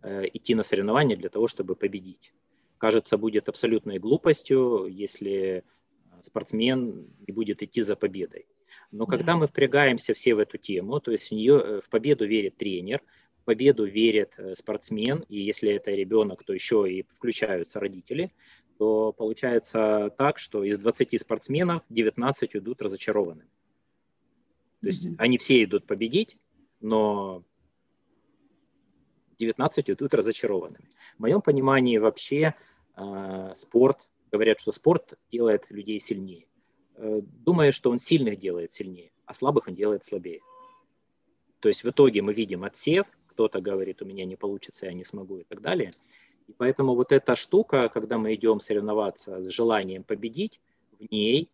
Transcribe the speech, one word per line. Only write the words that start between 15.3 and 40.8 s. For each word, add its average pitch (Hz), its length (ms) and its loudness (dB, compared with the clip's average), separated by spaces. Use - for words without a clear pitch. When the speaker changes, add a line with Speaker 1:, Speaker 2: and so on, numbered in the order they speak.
Speaker 1:
и 104 100 -8
если 104 220 0
это 101 200 -2
ребёнок, 98 520 0
то - 100 -8
ещё 101 320 0
и 92 180 -4
включаются 104 760 -4
родители, 101 540 -6
то 107 360 2
получается 110 1040 0
так, 143 200 2
что - 280 -6
из 104 140 -2
двадцати 113 380 0
спортсменов 165 680 -2
девятнадцать 117 680 -2
уйдут 107 260 -8
разочарованными. 98 680 -4
То 214 60 -4
есть 170 180 -4
Speaker 2:
Мгм. 170 120 -8
Speaker 1:
они 123 200 2
все 123 260 6
идут 101 240 0
победить, 113 500 -2
но 104 640 0
девятнадцать 135 500 -2
уйдут 131 240 -2
разочарованными. 101 760 -2
В - 40 -12
моём 151 200 2
понимании 135 580 4
вообще, 143 540 0
э, 95 600 -10
спорт, - 540 2
говорят, 110 280 4
что - 120 -6
спорт - 420 0
делает 113 400 2
людей 104 280 -8
сильнее. 95 460 -10
Э, 107 280 -4
думаю, 160 500 4
что - 180 2
он 120 80 0
сильных 123 400 2
делает 87 320 -6
сильнее, 90 400 -14
а - 80 -18
слабых 139 340 0
он 90 80 -10
делает 101 280 -2
слабее. 87 380 -10